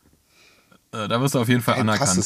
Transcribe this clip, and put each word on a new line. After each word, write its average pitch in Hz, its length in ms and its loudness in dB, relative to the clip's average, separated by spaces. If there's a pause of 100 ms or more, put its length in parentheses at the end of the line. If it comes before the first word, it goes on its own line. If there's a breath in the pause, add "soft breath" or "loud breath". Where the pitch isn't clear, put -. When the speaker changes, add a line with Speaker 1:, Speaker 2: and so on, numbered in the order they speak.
(920 soft breath)
Speaker 1:
Äh, 110 160 -6
da 117 120 0
wirst 139 140 0
du 131 60 2
auf 113 80 0
jeden 123 140 2
Fall 113 120 0
Speaker 2:
Hey, 131 80 -2
krass, 107 60 0
Speaker 1:
anerkannt. 110 220 2
Speaker 2:
das - 160 0